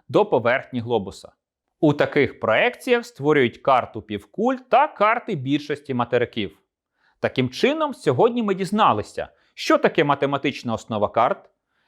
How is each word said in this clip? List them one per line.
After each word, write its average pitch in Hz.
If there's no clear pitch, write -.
до 180
поверхні 127
глобуса. 110
У 151
таких 143
проекціях 233
створюють 139
карту 120
півкуль 196
та 254
карти 220
більшості 143
материків. 117
Таким 127
чином, 294
сьогодні 214
ми 202
дізналися, 170
що -
таке 208
математична 139
основа 104
карт, 127